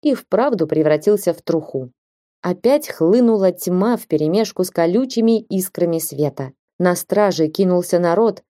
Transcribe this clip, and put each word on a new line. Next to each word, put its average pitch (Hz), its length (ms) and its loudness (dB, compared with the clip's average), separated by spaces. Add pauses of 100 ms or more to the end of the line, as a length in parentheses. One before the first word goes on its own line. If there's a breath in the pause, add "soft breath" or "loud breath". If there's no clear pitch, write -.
и 294 100 0
вправду 226 540 -2
превратился 156 640 0
в 160 80 -10
труху. 143 500 -6 (520)
Опять 247 460 0
хлынула 202 640 2
тьма 185 460 0
вперемешку 180 680 -2
с 180 60 -6
колючими 226 720 0
искрами 175 600 -4
света. 139 520 -4 (260)
На 180 180 2
страже 175 520 0
кинулся 180 500 0
народ 185 520 0